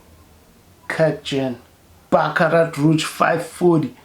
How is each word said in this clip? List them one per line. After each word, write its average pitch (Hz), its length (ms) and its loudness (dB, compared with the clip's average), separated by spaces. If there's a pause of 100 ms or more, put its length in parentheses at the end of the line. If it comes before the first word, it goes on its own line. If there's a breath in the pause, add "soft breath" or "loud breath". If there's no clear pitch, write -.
(880)
Kurkdjian, 135 680 -2 (540)
Baccarat 160 680 0
Rouge 156 280 2
five 165 420 -2
forty. 165 580 0